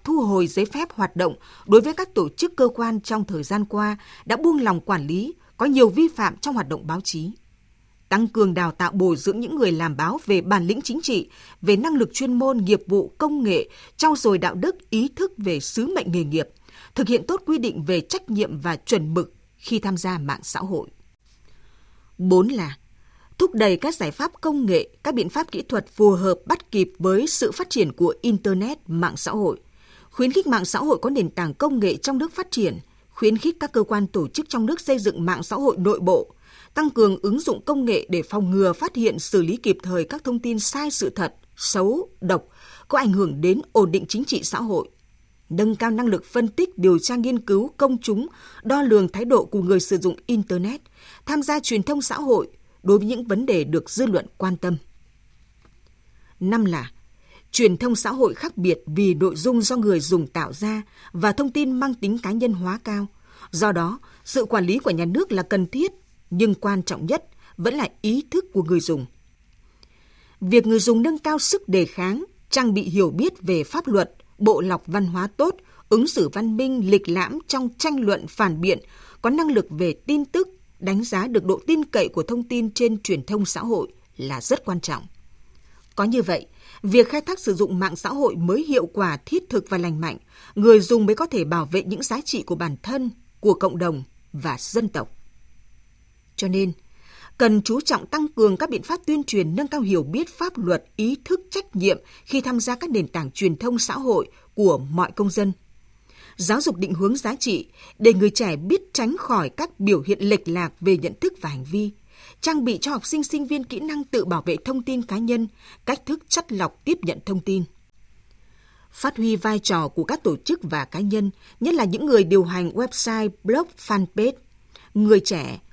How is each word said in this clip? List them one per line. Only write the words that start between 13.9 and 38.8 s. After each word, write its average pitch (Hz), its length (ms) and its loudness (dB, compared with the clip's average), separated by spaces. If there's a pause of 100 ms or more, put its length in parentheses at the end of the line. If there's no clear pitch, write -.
trau 302 200 2
dồi 202 220 2
đạo 175 160 -2
đức, 302 360 -4
ý 226 260 0
thức 381 220 -2
về 180 220 -2
sứ 226 340 -4
mệnh 185 180 -2
nghề 170 120 0
nghiệp, 156 240 -4 (460)
thực 226 140 0
hiện - 180 0
tốt 381 200 -2
quy 311 120 0
định 214 240 -4
về 170 180 0
trách 370 300 -8
nhiệm 202 300 -2
và 165 160 -4
chuẩn 160 380 -2
mực 175 200 -2 (220)
khi - 220 -4
tham 196 180 -4
gia 180 220 -4
mạng 143 240 -6
xã - 180 -6
hội. 185 280 -6 (1300)
Bốn 185 300 4
là 175 280 -4 (600)
thúc 370 160 2
đẩy 208 220 4
các 294 180 -2
giải 160 160 -6
pháp 311 300 -6
công 294 260 0
nghệ, 170 220 2 (140)
các 285 120 -4
biện 180 140 -2
pháp 320 240 -6
kỹ 185 100 -8
thuật 208 260 -6
phù 208 220 6
hợp 185 360 2
bắt - 240 -4
kịp 190 280 0
với 190 280 2
sự - 260 0
phát 359 180 -6
triển 175 220 0
của 170 280 2
Internet, 208 640 -2
mạng 170 300 -2
xã - 160 -6
hội. 202 280 -2 (500)
Khuyến 254 220 0
khích 370 140 2
mạng 226 180 2
xã - 140 -2
hội 285 240 0
có 262 80 -2
nền 220 200 0
tảng 165 240 -6
công 277 240 0
nghệ 185 180 2
trong 269 220 -4
nước 330 140 -4
phát 370 180 -8
triển, 180 280 -2 (320)
khuyến 220 280 0
khích 330 220 -2
các 294 120 -6
cơ 226 100 2
quan 208 240 -2
tổ 165 220 -2
chức 302 200 -8
trong 226 180 -2
nước 320 140 -2
xây 269 180 0
dựng 196 260 -2
mạng 175 180 -2
xã - 140 -8
hội 277 220 2
nội 196 220 2
bộ, 180 340 0 (400)
tăng 302 160 0
cường 208 320 4
ứng 208 180 0
dụng - 240 -4
công 277 200 0
nghệ 220 240 0
để 175 140 -2
phòng 202 280 -2
ngừa 190 220 4
phát 277 240 -4